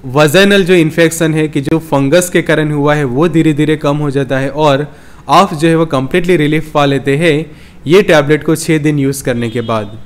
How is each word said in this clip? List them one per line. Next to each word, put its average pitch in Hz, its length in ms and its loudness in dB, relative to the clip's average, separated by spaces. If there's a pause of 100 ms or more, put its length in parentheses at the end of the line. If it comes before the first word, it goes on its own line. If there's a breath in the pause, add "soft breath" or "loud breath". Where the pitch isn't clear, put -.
वजाइनल 170 580 2
जो 185 100 2
इन्फेक्शन 160 600 0
है 156 140 -2
कि 151 120 -2
जो 156 180 -2
फंगस 151 520 0
के 170 120 0
कारण 151 300 -2
हुआ 147 220 0
है 147 100 -2
वो 135 240 0
धीरे 160 240 2
धीरे 151 240 0
कम 147 200 -2
हो 147 140 -2
जाता 135 280 -2
है 135 120 -4
और 147 440 0 (340 loud breath)
आप 180 260 2
जो 156 140 0
है 165 80 2
वो 165 100 2
कम्प्लीटली 170 500 -2
रिलीफ 151 360 -2
पा 147 120 2
लेते 139 320 0
हैं 160 340 0 (360 loud breath)
ये 180 160 6
टैबलेट 151 420 2
को 160 120 0
छः 160 220 -2
दिन 151 200 0
यूज़ 135 260 -4
करने 120 260 -4
के 117 100 -4
बाद। 110 460 -6